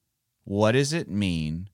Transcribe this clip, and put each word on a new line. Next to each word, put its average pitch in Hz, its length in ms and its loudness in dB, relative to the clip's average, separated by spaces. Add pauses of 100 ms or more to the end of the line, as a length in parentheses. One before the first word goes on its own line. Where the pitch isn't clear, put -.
(460)
what 104 260 2
does 139 220 2
it 170 140 -4
mean 87 680 -2